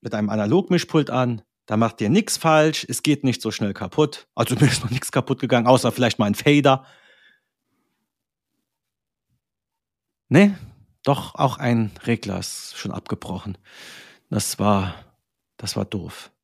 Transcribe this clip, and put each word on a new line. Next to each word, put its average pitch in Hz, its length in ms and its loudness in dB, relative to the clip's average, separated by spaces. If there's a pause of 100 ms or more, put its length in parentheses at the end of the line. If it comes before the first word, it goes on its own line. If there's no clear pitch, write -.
mit - 120 -8
einem 104 160 -2
Analogmischpult 147 800 0
an, 123 340 -2 (220)
da 110 120 -2
macht 110 240 0
ihr 104 80 0
nix 196 260 2
falsch, 156 540 2
es - 140 -8
geht 143 200 2
nicht 127 200 -2
so 110 80 -4
schnell 101 220 -4
kaputt, 147 600 -2
also 120 220 -2
<laughs> - 40 -6
mir 143 80 6
ist - 160 0
noch 117 60 -6
nichts - 220 -6
kaputt 131 280 -2
gegangen, 120 280 2
außer 127 240 6
vielleicht 123 280 0
mal 107 60 2
ein 104 100 0
Fader. 143 480 4 (3500)
Nee, 202 220 8 (520)
doch - 320 -2
auch 135 220 0
ein 117 340 0 (140)
Regler 101 340 -4
ist - 380 -14
schon - 140 -8
abgebrochen. - 680 -10 (720)
Das - 300 -6
war, 98 360 0 (600)
das - 180 -10
war 104 100 -4
doof. - 460 -12 (120)